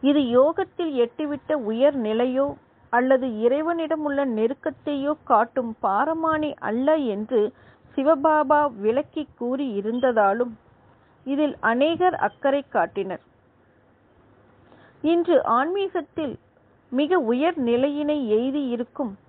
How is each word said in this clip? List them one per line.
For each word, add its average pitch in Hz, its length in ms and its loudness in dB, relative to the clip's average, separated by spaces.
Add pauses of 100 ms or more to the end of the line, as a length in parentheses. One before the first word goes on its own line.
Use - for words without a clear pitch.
இது 285 260 4
யோகத்தில் 320 680 2
எட்டிவிட்ட 285 560 -4 (100)
உயர் 240 360 2
நிலையோ 247 460 0 (480)
அல்லது 254 340 2 (120)
இறைவனிடம் 311 680 0
உள்ள 277 220 -2
நெருக்கத்தையோ 269 880 -4 (100)
காட்டும் 226 560 0
பாரமானி 302 720 0 (100)
அல்ல 262 360 0 (100)
என்று 214 340 -2 (480)
சிவபாபா 294 720 2 (160)
விளக்கி 254 560 -2
கூறி 254 400 -4
இருந்ததாலும் 226 800 0 (760)
இதில் 277 360 -2
அநேகர் 302 560 0
அக்கறை 269 460 -2
காட்டினர். 190 600 -4 (1800)
இன்று 339 340 4 (120)
ஆன்மீகத்தில் 320 840 -2 (580)
மிக 302 320 2
உயர் 285 360 0
நிலையினை 285 580 0 (120)
எய்தி 262 380 0
இருக்கும் 233 440 -6 (160)